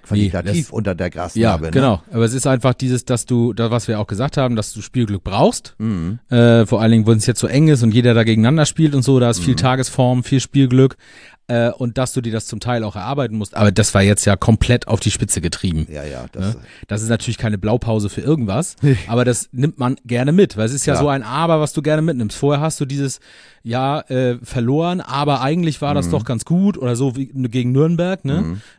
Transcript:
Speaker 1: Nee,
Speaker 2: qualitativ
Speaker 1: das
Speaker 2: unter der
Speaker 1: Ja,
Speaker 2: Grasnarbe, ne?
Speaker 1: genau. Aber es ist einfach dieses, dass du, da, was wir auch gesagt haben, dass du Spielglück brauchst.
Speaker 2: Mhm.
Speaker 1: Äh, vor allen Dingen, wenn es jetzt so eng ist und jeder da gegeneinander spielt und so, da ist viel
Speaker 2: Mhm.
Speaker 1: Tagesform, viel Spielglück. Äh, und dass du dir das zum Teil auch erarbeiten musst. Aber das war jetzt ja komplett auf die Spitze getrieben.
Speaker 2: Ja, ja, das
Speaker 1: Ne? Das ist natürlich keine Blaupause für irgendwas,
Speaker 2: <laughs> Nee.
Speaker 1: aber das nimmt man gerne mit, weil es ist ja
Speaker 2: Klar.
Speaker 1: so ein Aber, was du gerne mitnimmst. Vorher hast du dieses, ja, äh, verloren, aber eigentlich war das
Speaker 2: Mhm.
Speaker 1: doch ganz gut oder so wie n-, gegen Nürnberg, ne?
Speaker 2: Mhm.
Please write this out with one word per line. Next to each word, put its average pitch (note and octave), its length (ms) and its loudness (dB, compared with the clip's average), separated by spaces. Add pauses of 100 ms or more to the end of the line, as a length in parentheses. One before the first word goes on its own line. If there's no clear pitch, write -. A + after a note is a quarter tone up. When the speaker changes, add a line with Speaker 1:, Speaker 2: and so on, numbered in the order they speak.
Speaker 1:
Nee, G2+ 200 0
Speaker 2:
qualitativ F#2+ 400 -4
Speaker 1:
das - 40 -14
Speaker 2:
unter G#2 220 -4
der F2+ 100 -4
Speaker 1:
Ja, F2 60 -6
Speaker 2:
Grasnarbe, F2 540 -2
ne? D#2+ 60 -6
Speaker 1:
genau. G#2 300 2 (100)
Aber A#2 140 2
es A2+ 80 -2
ist C3 140 -2
einfach C3 260 2
dieses, B2 320 -2
dass - 220 -2
du, A#2+ 260 0
da, A#2 160 -2
was A#2 180 -2
wir G#2+ 120 -2
auch G#2 80 -4
gesagt G#2 300 -4
haben, B2+ 180 0
dass G#2+ 180 -4
du G#2+ 80 -12
Spielglück G#2 420 -2
brauchst. B2+ 540 0
Speaker 2:
Mhm. G2+ 400 -4 (120)
Speaker 1:
Äh, A#2 360 6
vor G#2 160 0
allen A2+ 120 6
Dingen, A2 120 4
wenn A2 140 4
es - 80 -2
jetzt A2+ 140 0
so - 60 0
eng D3 200 4
ist C#3 160 4
und A2 100 4
jeder A#2+ 220 4
da A2+ 80 4
gegeneinander A2+ 420 4
spielt D3+ 300 0
und C3 80 2
so, C3 160 4
da A#2+ 100 4
ist A2 120 -2
viel B2 120 0
Speaker 2:
Mhm. A#2+ 40 0
Speaker 1:
Tagesform, B2+ 640 0
viel C3 160 0
Spielglück. C3 580 2 (540)
Äh, A#2 200 2
und A#2+ 260 -6
dass B2+ 160 -2
du C3+ 80 -2
dir A#2 100 -6
das A2 140 -6
zum A2 140 -10
Teil A#2+ 240 -4
auch G#2 120 -8
erarbeiten A2+ 400 -4
musst. G#2+ 220 -6
Aber G#2 140 4
das G2 240 0
war G2 80 4
jetzt G2+ 220 2
ja G2+ 100 4
komplett - 520 2
auf - 120 -2
die - 100 -2
Spitze - 320 -2
getrieben. E2 500 -2
Speaker 2:
Ja, D2 120 -10
ja, C2+ 280 -12
das G2 220 -4
Speaker 1:
Ne? B2 80 -12 (240)
Das G#2 160 -6
ist A2+ 80 -4
natürlich A#2 300 -2
keine G#2+ 180 -2
Blaupause G#2+ 520 -2
für - 120 -8
irgendwas, C3 560 -2
Speaker 2:
<laughs> - 60 -20
Nee. C#3 140 4 (100)
Speaker 1:
aber A#2+ 180 0
das A#2+ 260 -2
nimmt B2+ 280 -2
man B2+ 160 0 (100)
gerne B2 260 0
mit, F#3 260 4
weil A2 100 0
es A#2+ 60 -4
ist C#3 120 -6
ja D3 80 2
Speaker 2:
Klar. - 120 2
Speaker 1:
so D3 40 2
ein C3+ 140 -2
Aber, D#3 360 0
was D3+ 140 -2
du D#3 80 -2
gerne D3+ 220 0
mitnimmst. B2 340 -2
Vorher C#3+ 240 0
hast D#3 180 -4
du C#3+ 60 -2
dieses, C#3 340 -4 (440)
ja, C3 380 -2
äh, B2+ 420 -2
verloren, D3+ 580 -2
aber C#3 400 -2
eigentlich D#3 400 -2
war C#3+ 140 -2
das C#3+ 100 0
Speaker 2:
Mhm. - 60 -4
Speaker 1:
doch D3 120 0
ganz A#2 220 -6
gut F#3+ 320 2
oder B2 180 -2
so B2+ 200 -2
wie C3+ 160 -8
n-, B2+ 180 -4
gegen B2 220 -2
Nürnberg, E3+ 540 0
ne? C#3 160 -2
Speaker 2:
Mhm. F2+ 200 -6 (180)